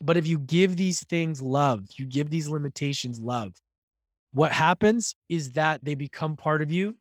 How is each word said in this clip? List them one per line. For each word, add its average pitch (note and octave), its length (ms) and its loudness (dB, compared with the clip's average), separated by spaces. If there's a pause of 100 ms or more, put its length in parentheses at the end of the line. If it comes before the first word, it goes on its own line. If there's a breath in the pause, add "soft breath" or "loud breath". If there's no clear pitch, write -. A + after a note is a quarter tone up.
But E3 160 2
if E3 120 2
you E3 100 2
give F3 380 2
these F3+ 280 -2
things D#3+ 380 -2
love, C3 440 2 (100)
you C3+ 100 -8
give C#3+ 240 -2
these D#3 160 -2
limitations C#3 720 -4
love, A2+ 360 -6 (760)
what D3+ 180 4
happens G#3 640 2 (140)
is D#3 240 -4
that D#3 320 0
they D3 100 -2
become D3 420 -6
part D3+ 240 0
of D3+ 120 -2
you G3 280 -2